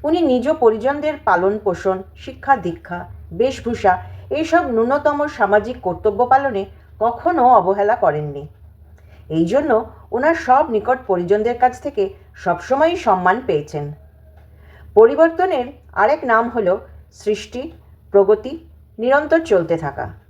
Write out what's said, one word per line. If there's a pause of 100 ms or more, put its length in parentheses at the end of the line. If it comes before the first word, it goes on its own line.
উনি
নিজ
পরিজনদের (100)
পালন
পোষণ, (140)
শিক্ষা
দীক্ষা, (240)
বেশভূষা (280)
এইসব
ন্যূনতম
সামাজিক
কর্তব্য
পালনে (340)
কখনো
অবহেলা
করেননি। (800)
এই
জন্য (220)
ওনার
সব
নিকট
পরিজনদের
কাছ
থেকে (200)
সবসময়ই
সম্মান
পেয়েছেন। (1000)
পরিবর্তনের (280)
আরেক
নাম
হল (340)
সৃষ্টি, (380)
প্রগতি, (300)
নিরন্তর
চলতে
থাকা। (200)